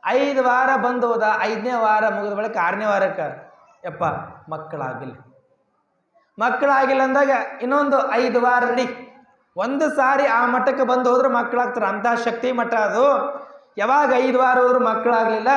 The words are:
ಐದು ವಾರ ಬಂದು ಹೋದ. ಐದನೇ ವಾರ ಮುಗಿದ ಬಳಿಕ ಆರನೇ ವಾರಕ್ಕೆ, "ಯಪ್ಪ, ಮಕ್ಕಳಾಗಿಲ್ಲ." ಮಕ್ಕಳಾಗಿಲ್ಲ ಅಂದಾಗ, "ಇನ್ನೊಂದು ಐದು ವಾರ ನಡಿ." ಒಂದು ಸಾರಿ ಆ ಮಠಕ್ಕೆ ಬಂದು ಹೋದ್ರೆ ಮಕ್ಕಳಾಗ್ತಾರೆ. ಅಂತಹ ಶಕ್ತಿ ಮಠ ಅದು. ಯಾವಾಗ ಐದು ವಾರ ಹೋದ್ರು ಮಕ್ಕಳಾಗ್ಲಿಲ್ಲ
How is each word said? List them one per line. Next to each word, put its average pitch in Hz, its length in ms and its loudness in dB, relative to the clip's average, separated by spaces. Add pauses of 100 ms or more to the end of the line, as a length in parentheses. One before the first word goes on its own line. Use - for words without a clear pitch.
ಐದು 262 380 2
ವಾರ 254 340 2
ಬಂದು 247 300 0
ಹೋದ. 226 160 0 (160)
ಐದನೇ 214 320 -4
ವಾರ 220 380 2
ಮುಗಿದ 202 240 -4
ಬಳಿಕ 214 280 -4
ಆರನೇ 196 240 -2
ವಾರಕ್ಕೆ, 190 680 -2 (340)
"ಯಪ್ಪ, 160 180 -8 (460)
ಮಕ್ಕಳಾಗಿಲ್ಲ." 135 640 -10 (1300)
ಮಕ್ಕಳಾಗಿಲ್ಲ 262 640 2
ಅಂದಾಗ, 269 280 2 (300)
"ಇನ್ನೊಂದು 269 500 0
ಐದು 240 300 0
ವಾರ 247 220 2
ನಡಿ." 247 220 0 (720)
ಒಂದು 277 320 0
ಸಾರಿ 277 360 2
ಆ 240 200 2
ಮಠಕ್ಕೆ 254 380 0
ಬಂದು 247 280 2
ಹೋದ್ರೆ 254 180 2
ಮಕ್ಕಳಾಗ್ತಾರೆ. 240 580 -2
ಅಂತಹ 208 260 0
ಶಕ್ತಿ 233 380 -2
ಮಠ 240 220 -2
ಅದು. 226 600 2 (440)
ಯಾವಾಗ 254 380 2
ಐದು 254 240 2
ವಾರ 254 200 4
ಹೋದ್ರು 247 200 4
ಮಕ್ಕಳಾಗ್ಲಿಲ್ಲ 226 760 0